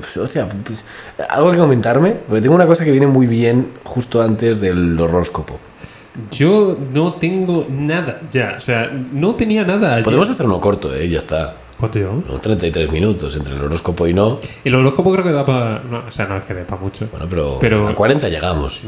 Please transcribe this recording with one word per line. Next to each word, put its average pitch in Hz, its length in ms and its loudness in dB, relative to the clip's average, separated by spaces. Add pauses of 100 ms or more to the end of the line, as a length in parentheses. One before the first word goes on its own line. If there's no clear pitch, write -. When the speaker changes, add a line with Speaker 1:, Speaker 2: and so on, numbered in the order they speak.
(180)
Speaker 1:
hostia, 117 280 -4 (180)
pues, 110 200 -12 (460)
algo 165 220 2
que 170 60 2
comentarme, 135 520 4 (160)
porque 107 160 0
tengo 147 140 4
una 180 100 6
cosa 165 180 4
que 151 60 4
viene 135 160 6
muy 131 200 6
bien 117 420 2 (160)
justo - 360 -2
antes 113 400 2
del 87 400 2
horóscopo. 85 580 -2 (720)
Speaker 2:
Yo 190 440 4 (160)
no 160 220 0
tengo 175 560 0
nada 147 500 -4 (100)
ya, 110 260 -2
o - 40 -14
sea, 117 300 -2 (220)
no 170 240 0
tenía 214 280 0
nada 185 300 2
ayer. 117 100 2
Speaker 1:
Podemos 135 240 4
hacer 214 180 -2
uno 95 140 2
corto, 80 340 0
¿eh? 80 140 -2
Ya 80 100 0
está. 80 380 -4 (220)
Speaker 2:
¿Cuánto 110 200 -4
llevamos? 101 280 -2
Speaker 1:
Unos - 140 -8
treinta 95 260 0
y 80 40 0
tres 80 200 -2
minutos 78 460 0
entre 69 180 -6
el 69 60 -6
horóscopo 85 460 -2
y 87 80 2
no. 107 260 2 (240)
Speaker 2:
El 127 120 2
horóscopo 139 360 4
creo 190 120 2
que 175 80 0
da 143 120 0
pa-, 120 460 0
no, 120 180 -8
o - 20 -14
sea, - 160 -4
no 98 120 -4
es 95 60 -6
que 101 100 -8
dé 90 100 -8
pa' 98 120 -8
mucho. 98 340 -6
Speaker 1:
Bueno, - 180 -8
pero 73 320 -2
Speaker 2:
Pero 107 260 2
Speaker 1:
a 104 80 -2
cuarenta 120 360 2
llegamos. 78 580 -4